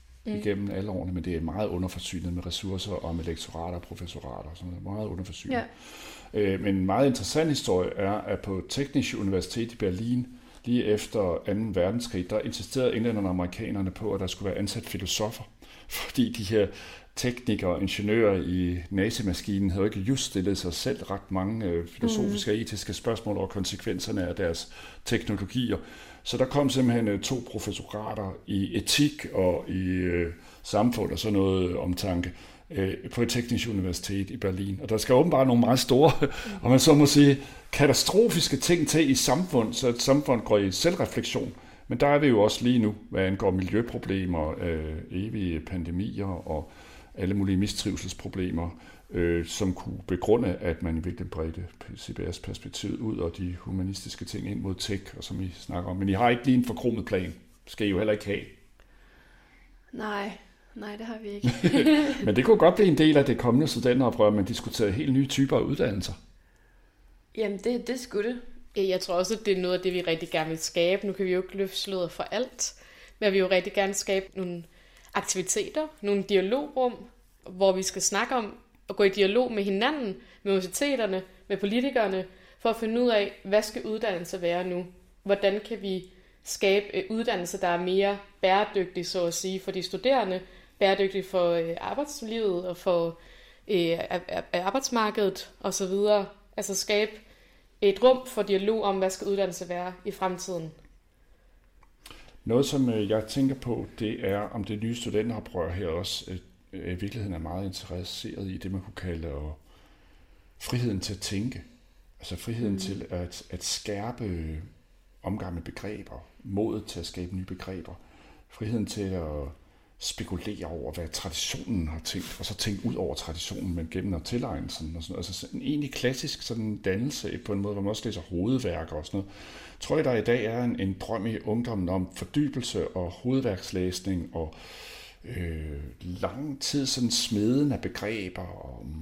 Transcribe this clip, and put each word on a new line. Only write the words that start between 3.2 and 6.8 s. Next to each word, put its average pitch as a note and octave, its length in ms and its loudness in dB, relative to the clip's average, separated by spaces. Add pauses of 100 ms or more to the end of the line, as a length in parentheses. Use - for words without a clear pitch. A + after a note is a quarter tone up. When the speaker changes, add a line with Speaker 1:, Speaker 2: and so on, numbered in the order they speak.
Speaker 2:
lektorater E2+ 520 -6
og - 60 -10
professorater D2+ 680 -12
og E2+ 60 -14
sådan F2+ 140 -10
noget. F2+ 140 -10
Meget G#2+ 220 -6
underforsynet. F#2 480 -8
Speaker 3:
Ja. - 880 -8
Speaker 2:
Øh, F#2+ 200 2
men G2 160 2
en F#2 100 2